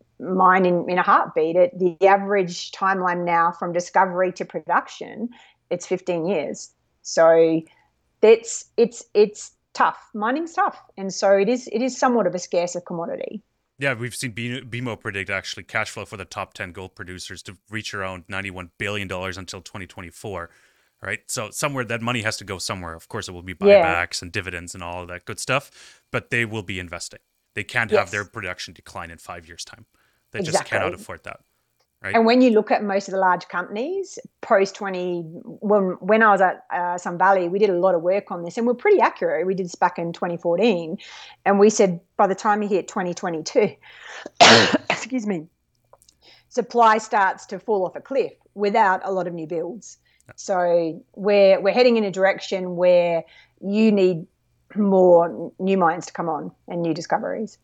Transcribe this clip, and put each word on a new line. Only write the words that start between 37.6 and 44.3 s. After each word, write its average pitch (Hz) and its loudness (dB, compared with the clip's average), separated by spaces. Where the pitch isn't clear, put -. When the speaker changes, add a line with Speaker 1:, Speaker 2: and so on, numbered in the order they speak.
Speaker 1:
a 175 0
lot 180 4
of 165 0
work 190 0
on 175 -8
this, 170 -10
and 233 0
we're 240 2
pretty 392 4
accurate. 165 0
We 190 0
did 185 -4
this 175 -10
back 175 -2
in 170 -4
twenty 175 -6
fourteen, 170 0
and 196 4
we 208 8
said 190 2
by 175 4
the 185 -2
time 214 0
you 208 -4
hit 185 0
twenty 180 -6
twenty-two, 175 -2